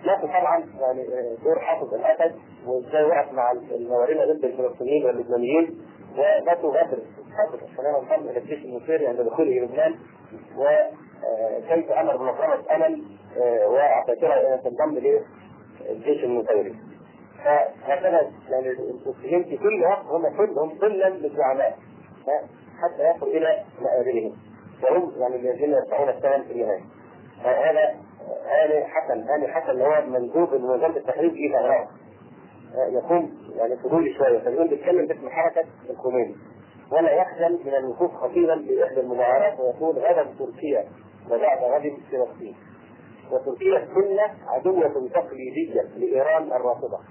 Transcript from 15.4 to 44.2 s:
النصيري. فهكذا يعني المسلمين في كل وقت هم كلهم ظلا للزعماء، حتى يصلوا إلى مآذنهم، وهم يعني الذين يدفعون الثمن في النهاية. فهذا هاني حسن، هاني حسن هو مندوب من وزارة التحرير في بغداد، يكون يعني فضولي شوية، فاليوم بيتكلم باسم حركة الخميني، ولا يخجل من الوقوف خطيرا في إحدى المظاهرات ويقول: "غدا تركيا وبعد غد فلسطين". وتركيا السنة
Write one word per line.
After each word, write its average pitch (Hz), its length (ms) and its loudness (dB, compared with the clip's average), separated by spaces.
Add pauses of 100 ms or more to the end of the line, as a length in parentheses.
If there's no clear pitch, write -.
النصيري. 113 520 0 (720)
فهكذا 147 840 2 (180)
يعني 131 200 -2
المسلمين 127 720 -4
في 143 140 -8
كل 202 260 2
وقت 196 220 2
هم 151 320 -2
كلهم 156 420 0
ظلا 190 300 2
للزعماء، 139 680 0 (1040)
حتى 160 340 0
يصلوا 139 180 -4
إلى 160 300 0 (180)
مآذنهم، 123 520 0 (500)
وهم 156 340 2
يعني 127 180 -2
الذين 127 380 0
يدفعون 139 360 0
الثمن 135 340 0
في - 100 -14
النهاية. 107 280 -2 (600)
فهذا 151 520 2 (500)
هاني 151 400 2
حسن، 131 440 -4
هاني 147 180 0
حسن 139 340 -2
هو 151 260 4
مندوب 127 460 0
من 127 160 0
وزارة 143 280 2
التحرير 143 320 0
في 147 240 -4
بغداد، 127 340 2 (1040)
يكون 156 420 0 (240)
يعني 120 220 -2
فضولي 147 360 0
شوية، 131 260 4
فاليوم 123 280 0
بيتكلم 175 400 2
باسم 151 220 -6
حركة 165 340 0 (260)
الخميني، 123 460 -2 (560)
ولا 160 200 4 (100)
يخجل 170 440 0
من 139 100 -2
الوقوف 131 360 0
خطيرا 160 440 0
في 131 280 0
إحدى 131 160 0
المظاهرات 127 600 2
ويقول: 135 400 0
"غدا 156 280 2 (120)
تركيا 127 460 -4 (460)
وبعد 131 320 2
غد 143 280 0 (200)
فلسطين". 123 440 -6 (760)
وتركيا 262 460 0
السنة 202 560 0 (140)